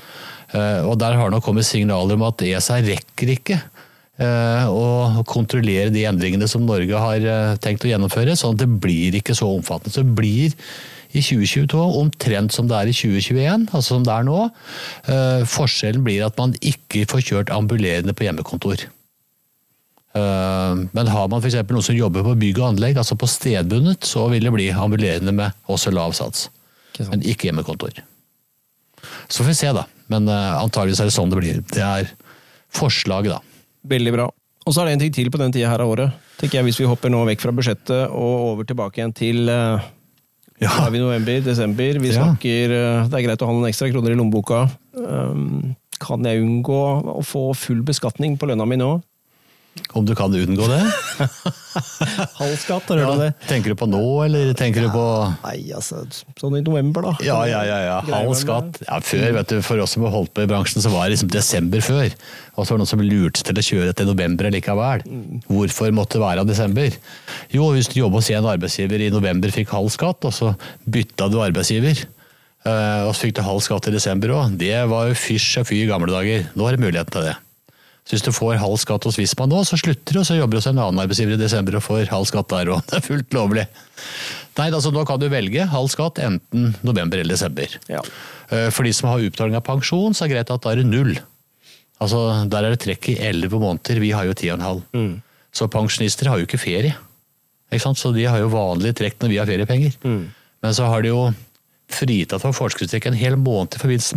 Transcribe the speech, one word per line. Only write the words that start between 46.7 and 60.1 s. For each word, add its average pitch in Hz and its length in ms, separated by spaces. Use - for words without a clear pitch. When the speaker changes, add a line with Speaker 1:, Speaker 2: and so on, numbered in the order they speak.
Speaker 2:
å - 180
få 135 340
full 117 280
beskatning 143 540
på 147 100
lønna 110 180
mi 127 120
nå? 143 260
Speaker 1:
Om 107 120
du 110 100
kan 98 160
unngå 98 380
det? 175 240
Speaker 2:
<laughs> - 1200
Halv 147 180
skatt, 180 300
har 180 80
du 156 80
hørt 135 80
om 143 80
Speaker 1:
Ja. 151 100
Speaker 2:
det? 147 40
Speaker 1:
Tenker 107 260
du - 20
på 117 140
nå, 123 360
eller 143 280
tenker 117 320
du 113 40
på 117 140
Speaker 2:
Nei, - 320
altså, - 300
sånn 139 180
i 147 60
november 151 380
da. 180 100
Speaker 1:
Ja, 120 220
ja, 113 200
ja, 104 200
ja. 90 220
Speaker 2:
Greier 107 180
Speaker 1:
Halv 120 60
Speaker 2:
med 131 100
Speaker 1:
skatt. 135 400
Speaker 2:
det. - 80
Speaker 1:
Ja, 76 120
før, - 340
vet 101 140
du, 107 140
for 110 220
oss 92 80
som 113 120
har 110 80